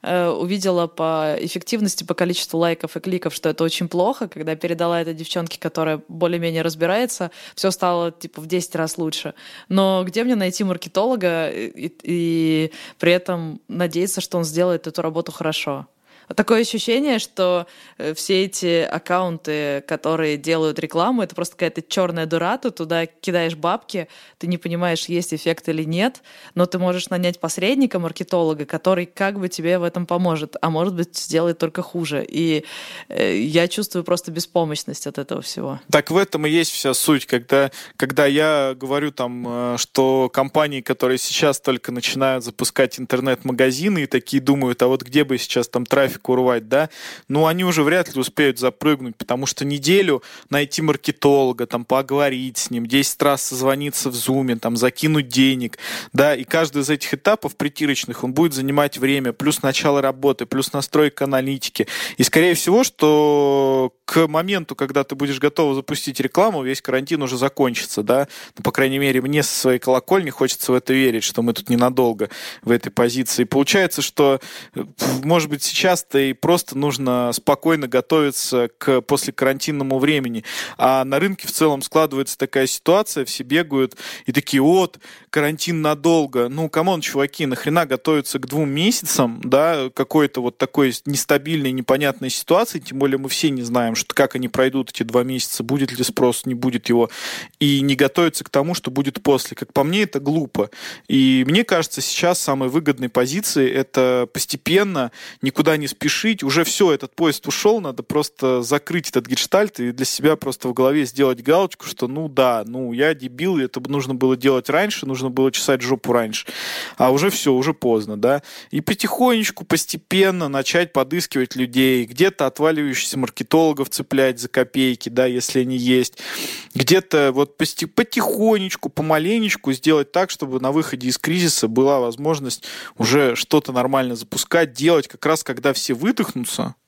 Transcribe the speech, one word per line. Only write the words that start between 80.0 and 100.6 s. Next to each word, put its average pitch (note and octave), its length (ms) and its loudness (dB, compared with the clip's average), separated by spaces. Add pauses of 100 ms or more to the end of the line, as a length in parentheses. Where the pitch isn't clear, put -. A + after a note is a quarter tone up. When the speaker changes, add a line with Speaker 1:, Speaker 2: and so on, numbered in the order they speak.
Speaker 2:
А C3 280 4
на C#3 140 0
рынке F#3+ 280 -2
в - 40 -6
целом D3 320 2
складывается C#3 540 0
такая C3+ 280 0
ситуация, - 600 0
все - 180 -8
бегают C#3 520 0 (300)
и C3 60 -2
такие, C3+ 320 2
«Вот, F3 360 4 (300)
карантин D#3 540 -2
надолго». D3 640 2
Ну, D#3 180 -4
камон, E3 340 0
чуваки, C#3+ 440 -2
нахрена D3+ 400 0
готовиться C#3 540 0
к C3 80 -6
двум D3 220 0
месяцам, C#3+ 720 0
да, C3+ 500 2
какой-то C#3 480 2
вот A#2+ 160 -4
такой C3 360 2 (120)
нестабильной, C#3+ 640 0
непонятной C3 600 0
ситуации, F3+ 480 0
тем C3 180 -12
более C3+ 220 2
мы C3+ 100 -8
все D3+ 220 0
не B2+ 100 -4
знаем, A#2 380 0
что, - 160 -8
как C3+ 200 4
они B2+ 120 -4
пройдут C3 440 0
эти - 120 -6
два A#2 200 0
месяца, B2+ 400 -4
будет C3+ 280 -2
ли B2 120 -4
спрос, - 420 0
не B2+ 80 -2
будет A#2+ 360 -2
его, A#2+ 200 4 (500)
и C#3+ 220 2
не C#3 140 2
готовиться D3 480 2
к - 60 -16
тому, D3+ 240 0
что - 180 -6
будет C3+ 300 -4
после. - 340 0
Как - 180 -12
по C#3 100 2
мне, F#3+ 200 2
это - 160 -4
глупо. C#3 500 -2 (380)